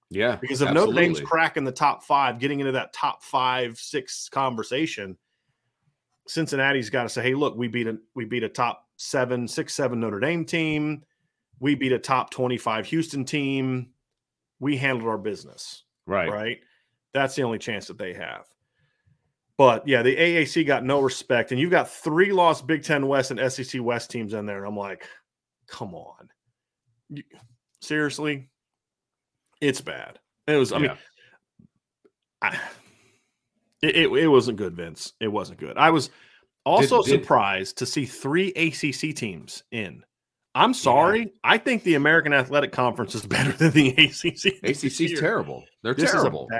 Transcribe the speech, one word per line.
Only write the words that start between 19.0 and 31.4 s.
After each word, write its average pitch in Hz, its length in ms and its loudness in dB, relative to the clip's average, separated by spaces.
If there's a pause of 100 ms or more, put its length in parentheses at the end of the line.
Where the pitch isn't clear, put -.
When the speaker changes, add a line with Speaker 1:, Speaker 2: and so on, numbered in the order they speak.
Speaker 2:
But, 123 300 6
yeah, 123 160 4
the 135 120 6
A 170 280 4
A - 20 0
C 165 180 0
got 135 220 2
no 139 160 2
respect. 127 500 0
And 127 80 0
you've 175 120 0
got 156 180 4
three 175 420 0
lost 165 360 2
Big 156 160 0
Ten 143 240 0
West 135 240 0
and 117 80 -6
S 127 200 -2
E 131 40 -8
C 127 160 -8
West 120 320 -4
teams 110 240 -8
in 104 100 -6
there. 101 140 -8
And 98 80 -12
I'm 104 100 -8
like, 98 300 -10 (600)
"Come 95 280 -12
on." - 340 -20 (800)
You, 143 140 -14 (580)
seriously? 147 680 -4 (1120)
It's 139 200 2
bad. - 380 -12 (260)
It 151 120 4
was, 120 140 4
I 104 60 0
mean, 147 140 2
Speaker 1:
Yeah. - 60 -12 (1400)